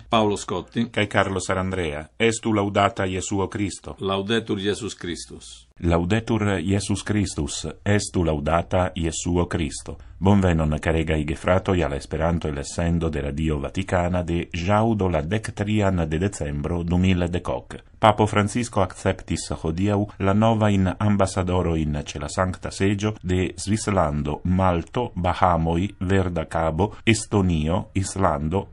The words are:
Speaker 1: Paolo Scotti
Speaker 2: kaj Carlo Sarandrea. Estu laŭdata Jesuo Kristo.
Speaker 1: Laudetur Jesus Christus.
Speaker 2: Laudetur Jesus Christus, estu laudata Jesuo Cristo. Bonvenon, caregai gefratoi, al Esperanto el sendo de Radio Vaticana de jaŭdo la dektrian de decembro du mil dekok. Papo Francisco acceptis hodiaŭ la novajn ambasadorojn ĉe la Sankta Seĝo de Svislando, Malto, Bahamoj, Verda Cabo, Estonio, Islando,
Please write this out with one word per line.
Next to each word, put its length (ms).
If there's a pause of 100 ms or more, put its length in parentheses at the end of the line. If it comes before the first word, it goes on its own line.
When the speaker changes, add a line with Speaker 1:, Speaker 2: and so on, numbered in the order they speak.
Speaker 1:
Paolo 280
Scotti 540
Speaker 2:
kaj 200
Carlo 320
Sarandrea. 640 (120)
Estu 340
laŭdata 520
Jesuo 420
Kristo. 520
Speaker 1:
Laudetur 600
Jesus 360
Christus. 720 (120)
Speaker 2:
Laudetur 800
Jesus 440
Christus, 640 (180)
estu 380
laudata 720
Jesuo 500
Cristo. 520 (220)
Bonvenon, 640
caregai 420
gefratoi, 600
al 100
Esperanto 540
el 180
sendo 440
de 120
Radio 380
Vaticana 640
de 300
jaŭdo 540
la 140
dektrian 880
de 80
decembro 640
du 140
mil 320
dekok. 460 (240)
Papo 260
Francisco 560
acceptis 680 (100)
hodiaŭ 380 (200)
la 140
novajn 640
ambasadorojn 1080
ĉe 160
la 100
Sankta 420
Seĝo 500
de 360
Svislando, 880
Malto, 720
Bahamoj, 720 (120)
Verda 460
Cabo, 500 (100)
Estonio, 880
Islando, 800